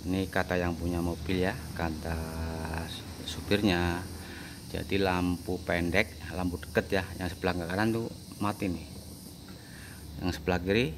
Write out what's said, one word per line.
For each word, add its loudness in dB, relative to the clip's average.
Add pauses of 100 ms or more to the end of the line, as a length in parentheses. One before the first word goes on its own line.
Ini 2
kata 2
yang 2
punya 0
mobil 2
ya, 0 (240)
kata 0 (1040)
supirnya. 2 (640)
Jadi 0
lampu 2
pendek, 4 (240)
lampu 0
deket 2
ya, 0 (200)
yang 0
sebelah 0
kanan 2
tuh -2 (320)
mati 0
nih. -2 (1300)
Yang 0
sebelah 4
kiri 4